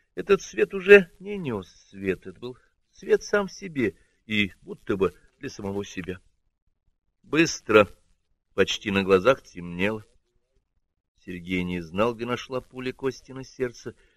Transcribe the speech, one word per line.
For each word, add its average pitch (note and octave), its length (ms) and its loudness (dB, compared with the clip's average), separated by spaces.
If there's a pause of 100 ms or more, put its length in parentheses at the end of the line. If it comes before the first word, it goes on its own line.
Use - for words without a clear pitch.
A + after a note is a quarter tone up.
(160)
Этот F#3+ 260 0
свет G3+ 320 -4
уже G3 460 8
не G3+ 180 -10
нес A#2+ 320 -6 (200)
свет, F#2+ 360 -4
это F#2 140 -18
был B2 180 -14 (340)
свет G#3 320 0
сам G#3 240 -2
в - 40 -14
себе C#3+ 440 -6 (300)
и G#2 260 -2 (100)
будто D3 340 -6
бы F#2 180 0 (260)
для C3+ 100 -12
самого G2+ 340 -10
себя. F#2 380 -12 (1000)
Быстро, A2+ 640 4 (640)
почти G2 380 -2
на G2 120 2
глазах F#2+ 400 4
темнело. F2+ 600 -6 (1200)
Сергей F2+ 380 -4
не F2+ 180 -4
знал, G2 340 -2
где A2+ 100 -10
нашла B2 360 -6
пуля B2+ 320 -10
Кости - 380 -8
на C3 120 -14
сердце, A#2+ 520 -10 (220)